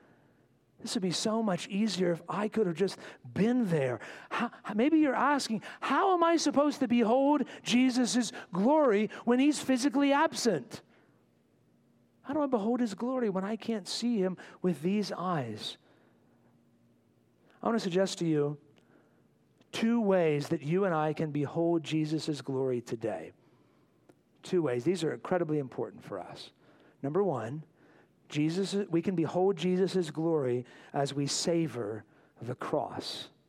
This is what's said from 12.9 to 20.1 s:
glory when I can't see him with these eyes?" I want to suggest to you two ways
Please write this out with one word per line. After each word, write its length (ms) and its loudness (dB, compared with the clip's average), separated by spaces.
glory 380 -2
when 140 -2
I 120 -4
can't 320 -6
see 300 -2
him 180 0
with 220 0
these 280 0
eyes?" 680 -6
I 60 -6
want 100 2
to 40 -2
suggest 360 0
to 80 -2
you 320 0
two 300 2
ways 460 2